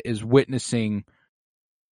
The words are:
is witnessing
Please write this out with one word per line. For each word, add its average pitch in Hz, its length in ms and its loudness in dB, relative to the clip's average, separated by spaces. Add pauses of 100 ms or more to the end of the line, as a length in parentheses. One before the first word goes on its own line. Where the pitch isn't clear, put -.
is 110 220 -4
witnessing 117 800 0 (880)